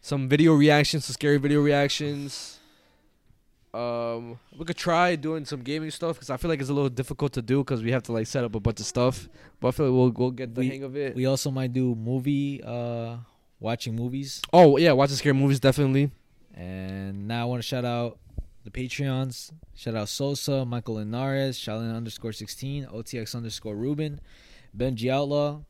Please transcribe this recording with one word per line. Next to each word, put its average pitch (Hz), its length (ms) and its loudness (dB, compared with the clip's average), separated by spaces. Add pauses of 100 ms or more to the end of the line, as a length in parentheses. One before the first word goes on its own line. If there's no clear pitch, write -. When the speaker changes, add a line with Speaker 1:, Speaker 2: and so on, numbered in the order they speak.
Speaker 1:
some 135 280 -2
video 156 240 8
reactions, 147 520 6
some 123 100 -8
scary 147 240 4
video 147 220 2
reactions. 143 960 0 (1120)
Um, 117 640 -6 (180)
we 151 60 -10
could 165 140 -6
try 175 380 2
doing 156 300 -4
some 139 160 -8
gaming 151 300 -6
stuff 165 280 -4
'cause 127 100 -16
I 127 80 -2
feel 170 120 -4
like 151 120 0
it's 131 80 -4
a 143 40 0
little 143 160 2
difficult 131 440 -4
to 127 80 -4
do 127 220 2
'cause 123 200 -2
we 117 80 0
have 127 120 0
to, - 100 -8
like, 110 140 -2
set 131 160 -2
up 110 120 -4
a 110 40 -2
bunch 107 200 0
of 104 60 -8
stuff. 127 420 0 (320)
But 123 100 2
I - 20 -2
feel 151 160 0
like 127 80 4
we'll, 127 160 6
we'll 123 200 0
get 120 240 -10
the 127 60 -2
Speaker 2:
We, 127 80 2
Speaker 1:
hang 135 140 -8
of 135 120 -10
it. 139 200 -4
Speaker 2:
we 127 100 0
also 135 240 2
might 131 240 -2
do 127 220 2
movie, 135 680 -2
uh, 117 540 -6 (420)
watching 113 360 -4
movies. 127 460 -6 (120)
Speaker 1:
Oh 160 240 12
yeah, 165 140 6
watching 139 240 4
scary 139 180 2
movies 135 260 4
definitely. 139 520 4 (420)
Speaker 2:
And 95 720 -8
now 117 140 -4
I 120 40 -2
wanna 123 180 -4
shout 127 200 -4
out 120 360 -2 (440)
the 113 60 -16
Patreons. 131 840 -4 (240)
Shout 113 200 -6
out 104 120 -2
Sosa, 139 580 -2
Michael 120 300 -4
Linares, 131 640 -2
Shaolin 113 360 -6
underscore 113 360 -8
sixteen, 135 600 -8
O 113 100 -10
T 117 180 -10
X 107 160 -8
underscore 110 400 -8
Ruben, 147 460 -4 (560)
Benji 123 320 -2
Outlaw 147 600 0